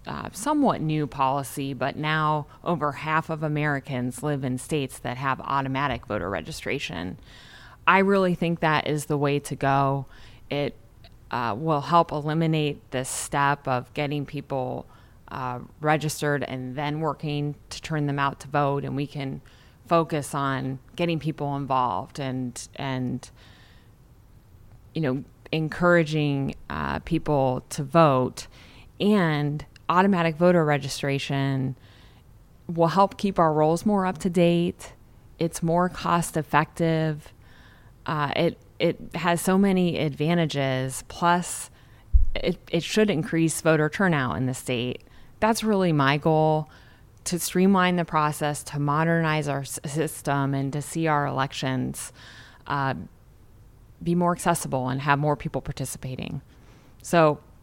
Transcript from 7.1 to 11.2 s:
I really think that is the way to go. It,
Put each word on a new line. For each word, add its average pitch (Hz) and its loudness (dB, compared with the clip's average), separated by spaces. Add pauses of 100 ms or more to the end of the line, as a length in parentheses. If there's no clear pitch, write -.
I 180 8
really 190 4
think 170 -2
that 156 0
is 147 -2
the 147 -2
way 143 0
to 143 -10
go. 139 0 (440)
It, 143 -4 (560)